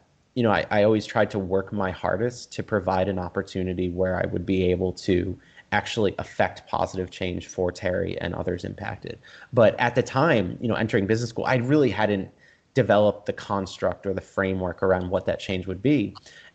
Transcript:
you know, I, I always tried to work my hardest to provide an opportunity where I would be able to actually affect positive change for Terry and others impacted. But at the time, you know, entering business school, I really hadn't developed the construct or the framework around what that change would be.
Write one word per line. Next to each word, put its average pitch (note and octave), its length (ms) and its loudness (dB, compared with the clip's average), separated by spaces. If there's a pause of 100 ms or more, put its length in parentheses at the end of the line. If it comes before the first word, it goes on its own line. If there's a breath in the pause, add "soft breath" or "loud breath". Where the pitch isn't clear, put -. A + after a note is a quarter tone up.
(360)
you B2 80 2
know, A2 80 6
I, F2 180 2
I G#2 140 4
always G#2+ 220 4
tried G#2+ 260 0
to G#2+ 80 -2
work F#2+ 320 -2
my G2 200 -2
hardest G2 640 -4
to - 80 -8
provide F#2+ 460 0
an F#2+ 100 -2
opportunity F#2 720 -4
where F2+ 320 0
I F#2 60 0
would F#2 180 -4
be F#2 240 2
able F2+ 240 0
to F#2 460 -2 (320 loud breath)
actually G#2 460 0
affect - 500 -4
positive F#2 440 -4
change F2+ 360 -6
for F2+ 240 -2
Terry F2+ 500 -4
and F2 120 -6
others F2+ 300 -6
impacted. G2 560 -10 (340 loud breath)
But A2+ 260 6
at A#2+ 140 2
the B2+ 80 2
time, A#2 580 2
you A#2+ 80 -4
know, A2 60 2
entering A2 320 0
business A2+ 240 0
school, - 160 -4
I C3 120 2
really C3 340 4
hadn't G#2 380 0 (440 soft breath)
developed G#2 540 4
the G2+ 60 -2
construct - 720 -4
or F#2+ 60 -2
the F#2 80 -4
framework F#2+ 600 -2
around F#2 280 2
what F#2 160 0
that E2+ 140 -2
change F#2 280 -4
would F#2 140 -8
be. A#2+ 340 2 (400 loud breath)